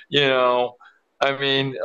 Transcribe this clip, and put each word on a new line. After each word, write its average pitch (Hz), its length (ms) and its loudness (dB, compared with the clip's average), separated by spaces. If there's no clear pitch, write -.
you 143 180 0
know, 123 480 0
I 135 160 0
mean, 135 480 -2